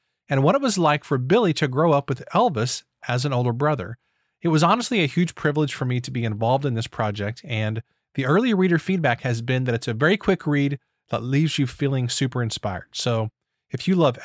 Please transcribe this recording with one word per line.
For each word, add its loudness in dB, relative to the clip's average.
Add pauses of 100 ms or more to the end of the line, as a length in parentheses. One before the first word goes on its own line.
(280)
and 2
what 4
it -2
was 0
like 2
for 0
Billy 2
to 0
grow 0
up 2
with -6
Elvis 0 (240)
as 0
an -2
older 0
brother. -2 (440)
It -2
was 4
honestly 2
a 2
huge -2
privilege -2
for -6
me -2
to -10
be -4
involved 0
in -2
this -4
project, -6
and -4 (340)
the -2
early 2
reader 4
feedback 0
has -2
been 0
that 0
it's -6
a -2
very 2
quick 0
read 0 (300)
that -2
leaves 0
you 2
feeling -2
super -2
inspired. -6
So -2 (420)
if -6
you 2
love 4